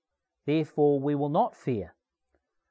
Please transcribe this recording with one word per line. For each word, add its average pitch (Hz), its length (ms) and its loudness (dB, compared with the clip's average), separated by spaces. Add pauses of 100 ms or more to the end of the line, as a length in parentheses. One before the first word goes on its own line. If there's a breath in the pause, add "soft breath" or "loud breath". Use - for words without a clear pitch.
(460)
Therefore 147 520 2
we 143 160 -2
will 143 140 -2
not 196 260 -2
fear. 104 400 -6 (760)